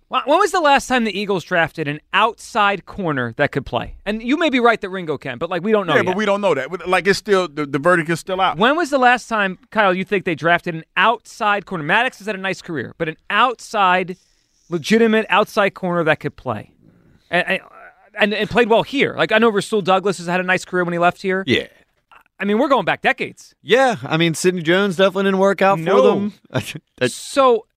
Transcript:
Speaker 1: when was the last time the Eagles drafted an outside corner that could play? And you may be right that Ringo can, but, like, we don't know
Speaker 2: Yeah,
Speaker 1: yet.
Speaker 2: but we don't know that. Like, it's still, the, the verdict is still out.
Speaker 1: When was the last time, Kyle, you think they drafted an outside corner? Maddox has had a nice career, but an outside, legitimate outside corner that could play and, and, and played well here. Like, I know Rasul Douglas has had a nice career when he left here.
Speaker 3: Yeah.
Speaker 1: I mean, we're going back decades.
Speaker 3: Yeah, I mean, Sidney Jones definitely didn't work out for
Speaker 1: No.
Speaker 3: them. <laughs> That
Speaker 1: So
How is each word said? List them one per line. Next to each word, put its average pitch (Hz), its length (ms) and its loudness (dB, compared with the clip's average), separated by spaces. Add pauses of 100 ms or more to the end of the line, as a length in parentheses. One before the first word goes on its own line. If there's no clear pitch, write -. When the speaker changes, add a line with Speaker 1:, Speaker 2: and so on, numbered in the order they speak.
Speaker 1:
when 262 300 0
was 403 120 2
the 381 80 0
last 277 280 2
time 254 180 0
the 190 120 -4
Eagles 196 280 -4
drafted 160 420 -2
an 151 140 -6 (120)
outside 202 720 0
corner 135 520 -4
that 143 160 0
could 135 120 -4
play? 107 300 -6 (100)
And 214 180 -6
you 240 120 0
may 320 140 0
be 254 100 0
right 233 220 2
that 196 80 -10
Ringo 175 280 -6
can, 123 200 -10
but, 165 120 -6
like, 175 140 -4
we 220 80 0
don't 208 160 2
know - 60 0
Speaker 2:
Yeah, 233 60 4
Speaker 1:
yet. 185 80 0
Speaker 2:
but 185 100 -2
we 214 80 -2
don't 202 160 0
know 190 120 2
that. 156 360 -6
Like, 180 180 0
it's 196 100 2
still, 185 300 0
the, 147 180 -6
the 143 140 -4
verdict 170 300 2
is 165 100 -2
still 190 220 -6
out. 170 160 0
Speaker 1:
When 247 180 4
was 330 140 -2
the 277 80 2
last 247 320 2
time, 202 280 -2 (120)
Kyle, 202 240 2
you 185 100 -4
think 196 220 -4
they 170 100 -2
drafted 170 400 0
an 165 80 -12 (140)
outside 208 680 0
corner? 180 200 -8
Maddox 226 320 0
has 196 100 -18
had 214 80 -6
a 190 40 -12
nice 190 220 -6
career, 117 360 -8
but 165 100 -4
an 160 80 -6 (140)
outside, 196 880 0 (520)
legitimate 214 600 2
outside 196 440 0
corner 175 300 -2
that 156 160 0
could - 160 -10
play 110 380 -8 (560)
and, 175 320 -2 (580)
and, 208 140 0
and 208 160 -4
played 220 200 2
well 208 140 4
here. 262 340 -2
Like, 165 140 0
I 220 60 4
know 226 120 4
Rasul 202 320 -2
Douglas 185 360 0
has 170 100 -14
had 180 120 0
a 185 40 -2
nice 185 220 -2
career 180 180 -2
when 175 100 -4
he 170 60 -2
left 175 220 2
here. 190 260 -4
Speaker 3:
Yeah. 87 200 0 (720)
Speaker 1:
I 190 60 -6
mean, 208 120 0
we're 285 100 2
going 254 180 2
back 151 160 -2
decades. 202 600 -6
Speaker 3:
Yeah, 233 420 2
I 139 140 -2
mean, 165 160 2
Sidney 185 300 0
Jones 180 340 0
definitely 196 280 2
didn't 190 140 2
work 196 220 2
out 196 160 4
for 160 80 -6
Speaker 1:
No. 208 160 4
Speaker 3:
them. 208 320 2 (180)
<laughs> 131 120 -4 (340)
That 127 140 0
Speaker 1:
So 262 540 0 (120)